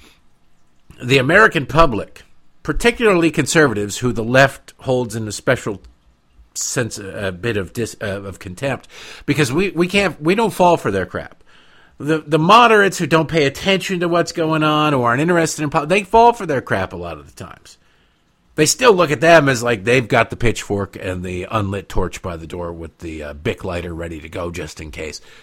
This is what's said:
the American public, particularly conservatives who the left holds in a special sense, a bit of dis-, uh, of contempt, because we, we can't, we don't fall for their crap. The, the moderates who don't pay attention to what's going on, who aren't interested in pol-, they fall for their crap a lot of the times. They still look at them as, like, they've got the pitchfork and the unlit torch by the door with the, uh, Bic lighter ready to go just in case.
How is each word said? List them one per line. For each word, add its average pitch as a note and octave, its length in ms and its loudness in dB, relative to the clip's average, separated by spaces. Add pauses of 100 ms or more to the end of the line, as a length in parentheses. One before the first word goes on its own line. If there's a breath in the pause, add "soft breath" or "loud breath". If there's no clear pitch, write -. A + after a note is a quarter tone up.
(1040 soft breath)
the B2 140 4
American D#3+ 480 4
public, B2+ 580 0 (400)
particularly G3 680 2
conservatives B2 680 0
who B2 160 -2
the A2+ 100 -4
left C3 560 2
holds B2 380 -2
in A2 100 -6
a G2+ 60 -10
special A#2+ 480 -4 (800)
sense, - 400 -6
a G2 320 -8
bit G2+ 260 -6
of F#2 160 -6
dis-, A2+ 280 -6
uh, G2+ 200 -8
of G2 180 -14
contempt, B2 480 -8 (380 loud breath)
because C#3 260 0
we, F#3 200 -2
we E3+ 160 0
can't, G3 340 -2
we E3 140 0
don't A3 180 0
fall F3 240 4
for B2 140 -4
their F#2 140 -2
crap. - 380 -12 (540 soft breath)
The, D#3 220 -2
the D3+ 200 0
moderates G#3 580 6
who E3+ 100 -2
don't D#3+ 220 2
pay D3+ 160 0
attention F#3 560 -2
to F3 60 0
what's E3+ 240 0
going D#3 320 -2
on, D3+ 300 2
who B2+ 100 2
aren't A#2+ 180 2
interested E3 420 0
in D3 60 -2
pol-, D3 160 -2
they F#3+ 180 0
fall A3+ 300 4
for G#3 120 -10
their C#3 160 -2
crap F#2+ 320 -4
a F#2 40 -10
lot F2 200 -10
of D2 80 -20
the - 180 -18
times. - 340 -20 (760)
They D3+ 100 2
still B3 280 4
look E3+ 180 2
at D3 100 -2
them D#3+ 260 8
as, A#2+ 160 0
like, A#2 220 -2
they've A#2+ 220 2
got A#2 220 2
the - 60 -12
pitchfork G2+ 640 -2
and F2+ 240 -6
the F2+ 260 -6
unlit G2+ 380 -4
torch - 340 -2
by F2 140 -10
the D#2+ 120 -14
door F2 260 -10
with E2 240 -16
the, D#2 260 -12
uh, D2 100 -12
Bic D#2 300 -6
lighter F2 300 -6
ready E2 260 -10
to D2+ 80 -16
go F2 240 -8
just E2 300 -12
in D#2 100 -14
case. D#2 300 -12 (220 soft breath)